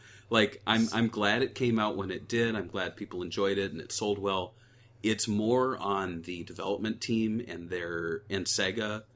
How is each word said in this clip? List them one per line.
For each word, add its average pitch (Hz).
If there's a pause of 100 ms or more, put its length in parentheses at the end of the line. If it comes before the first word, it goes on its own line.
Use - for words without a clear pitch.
(300)
like, 110
I'm, 113
I'm 113
glad 107
it -
came 117
out 107
when 95
it -
did. 117
I'm 92
glad 90
people 92
enjoyed 98
it 98
and 80
it -
sold 104
well. 95 (480)
It's 110
more 117
on 92
the 87
development 98
team 113
and 85
their, 85
and 95
Sega, 107 (140)